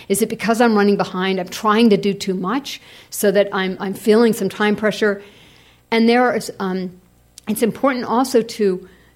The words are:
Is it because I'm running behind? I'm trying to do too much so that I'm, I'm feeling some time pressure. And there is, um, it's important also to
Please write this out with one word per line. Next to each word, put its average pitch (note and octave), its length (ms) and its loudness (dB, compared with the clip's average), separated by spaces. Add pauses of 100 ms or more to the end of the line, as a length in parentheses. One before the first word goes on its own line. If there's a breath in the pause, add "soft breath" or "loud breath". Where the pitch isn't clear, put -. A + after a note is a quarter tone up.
Is G3+ 140 0
it A3 60 0
because A3+ 320 -2
I'm A#3 140 4
running G3+ 220 4
behind? F#3 440 -4
I'm F3+ 80 -8
trying A3 420 2
to G3+ 60 6
do F#3+ 180 -2
too G3 200 -6
much G3+ 460 -6 (300 loud breath)
so G#3 220 0
that G3 200 2
I'm, F#3+ 280 -4
I'm G3 140 -6
feeling A3+ 380 4
some G3 160 -2
time G#3 280 0
pressure. G#3 460 -2 (680 loud breath)
And A3+ 180 4
there A#3+ 260 4
is, - 160 -6 (100)
um, F#3 400 -6 (480)
it's G#3+ 140 -2
important B3 420 -2
also B3 380 2
to G3 460 -4 (280 loud breath)